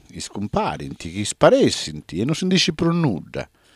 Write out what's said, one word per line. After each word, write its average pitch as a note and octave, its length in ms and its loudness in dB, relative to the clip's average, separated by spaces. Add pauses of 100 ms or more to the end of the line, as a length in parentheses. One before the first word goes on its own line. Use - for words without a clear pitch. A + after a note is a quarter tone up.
(120)
iscomparenti, E2+ 1000 -6
chi G2+ 140 -4
sparessinti, C3+ 960 2
e - 20 0
non C#3+ 100 0
si F#3 140 -4
dice F#3 240 2
più E3 220 0
nulla. D#3 560 -2 (260)